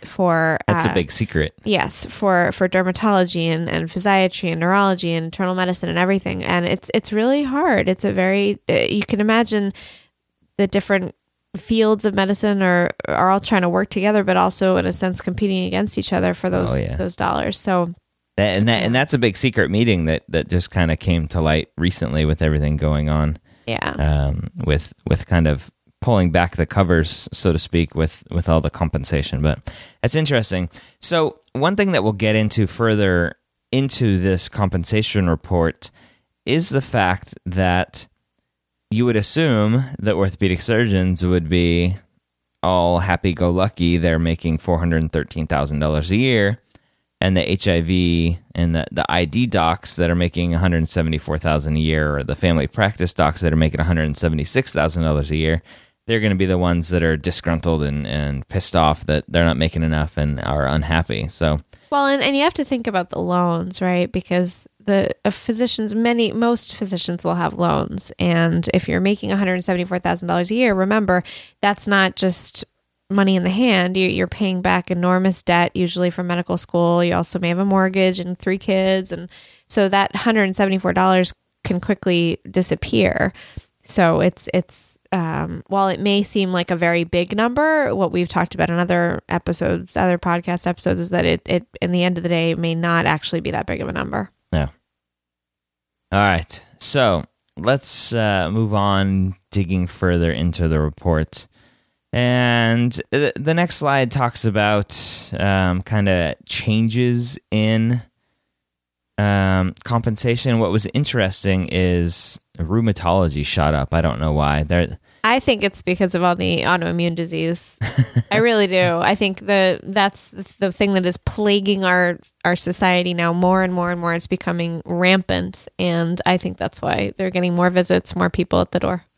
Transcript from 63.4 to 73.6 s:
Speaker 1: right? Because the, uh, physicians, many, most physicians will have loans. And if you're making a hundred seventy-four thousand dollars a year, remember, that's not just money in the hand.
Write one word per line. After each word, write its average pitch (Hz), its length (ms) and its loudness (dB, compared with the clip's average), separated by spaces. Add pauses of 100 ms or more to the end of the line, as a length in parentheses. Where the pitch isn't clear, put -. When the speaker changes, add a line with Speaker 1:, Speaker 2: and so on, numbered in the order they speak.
Speaker 1:
right? 180 300 0
Because 180 560 -4 (180)
the, 196 260 2 (120)
uh, 208 60 0
physicians, 220 640 -2
many, 233 380 0
most 233 420 -2
physicians 180 480 -4
will 170 120 -2
have 170 180 -2
loans. 170 640 -2
And 170 540 2
if - 160 0
you're 170 100 0
making 202 320 -2
a 196 60 0
hundred 185 260 -2
seventy-four 180 360 -2
thousand 175 280 -2
dollars 175 240 0
a 220 40 -2
year, 240 180 2
remember, 190 500 2 (380)
that's 202 260 -2
not 190 300 2
just - 480 -4 (440)
money 196 280 2
in 180 60 0
the 180 60 0
hand. 185 460 2